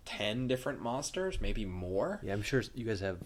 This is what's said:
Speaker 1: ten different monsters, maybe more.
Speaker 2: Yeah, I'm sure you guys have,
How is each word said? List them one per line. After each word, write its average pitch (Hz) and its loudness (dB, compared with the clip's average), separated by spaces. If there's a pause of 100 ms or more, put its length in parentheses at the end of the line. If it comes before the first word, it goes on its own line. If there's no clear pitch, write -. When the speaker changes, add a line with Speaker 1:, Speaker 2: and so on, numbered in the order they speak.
Speaker 1:
ten 113 0
different 127 0
monsters, 147 0
maybe 123 2
more. 95 0
Speaker 2:
Yeah, 95 0
I'm 104 2
sure 123 2 (100)
you 123 -6
guys 104 0
have, 95 0